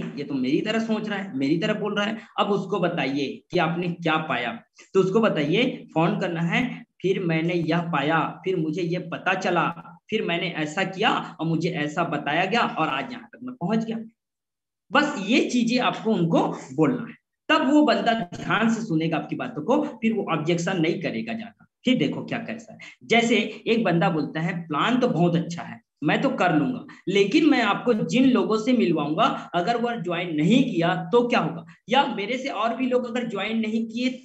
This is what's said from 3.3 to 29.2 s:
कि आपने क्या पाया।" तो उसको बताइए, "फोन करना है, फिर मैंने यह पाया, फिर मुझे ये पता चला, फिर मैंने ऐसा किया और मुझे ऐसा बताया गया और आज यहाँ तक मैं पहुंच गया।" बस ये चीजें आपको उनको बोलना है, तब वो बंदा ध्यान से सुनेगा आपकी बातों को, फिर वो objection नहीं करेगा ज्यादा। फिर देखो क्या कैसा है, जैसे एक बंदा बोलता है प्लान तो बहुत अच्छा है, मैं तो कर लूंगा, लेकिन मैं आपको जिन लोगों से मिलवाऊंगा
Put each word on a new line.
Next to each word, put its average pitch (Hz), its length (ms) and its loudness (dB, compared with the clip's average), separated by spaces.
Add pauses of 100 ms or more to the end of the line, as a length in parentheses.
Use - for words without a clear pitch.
कि 175 80 0
आपने 170 300 0
क्या 156 300 0
पाया।" 123 340 -4 (420)
तो 190 60 6
उसको 190 200 4
बताइए, 180 460 2 (280)
"फोन 175 260 2
करना 175 220 -2
है, 226 420 -2 (180)
फिर 190 180 2
मैंने 165 340 0
यह 165 260 0 (100)
पाया, 151 300 2 (240)
फिर 185 120 0
मुझे 160 260 -2
ये 170 160 -2 (100)
पता 175 260 -2
चला, 175 340 0 (420)
फिर 214 120 0
मैंने 175 300 -2
ऐसा 156 320 -4
किया 180 260 -2 (300)
और 160 60 -2
मुझे 165 240 0
ऐसा 151 340 -2
बताया 147 400 0
गया 208 160 0
और 160 280 0
आज 131 240 -4
यहाँ 117 200 -14
तक - 100 -20
मैं 127 120 -10
पहुंच 220 300 0
गया।" 226 140 -6 (920)
बस 294 240 2 (120)
ये 285 240 4
चीजें 240 300 2
आपको 208 320 0
उनको 196 340 4 (280)
बोलना 131 340 2
है, - 80 -18 (320)
तब 302 220 2
वो 294 140 6
बंदा 214 280 2 (220)
ध्यान 202 360 0
से - 120 -2
सुनेगा 160 340 0
आपकी 147 200 -6
बातों 131 260 -8
को, 285 220 2
फिर - 280 -2
वो 196 200 -2
objection 170 500 0
नहीं 165 180 0
करेगा 113 320 -6
ज्यादा। 110 340 -12 (180)
फिर 254 140 4
देखो 131 260 -2
क्या 120 140 -6
कैसा - 340 -12
है, - 60 -20 (260)
जैसे 226 320 4 (300)
एक 208 180 2
बंदा 175 260 2
बोलता 151 300 -2
है 170 260 -4
प्लान 185 320 0
तो 254 100 2
बहुत 165 280 2
अच्छा - 260 -4
है, - 180 -12 (240)
मैं 185 180 2
तो 277 80 2
कर 180 240 2
लूंगा, 127 300 0 (240)
लेकिन 202 420 4
मैं 254 120 4
आपको 208 320 2
जिन 247 360 4
लोगों 208 280 4
से 247 140 0
मिलवाऊंगा 170 520 2 (300)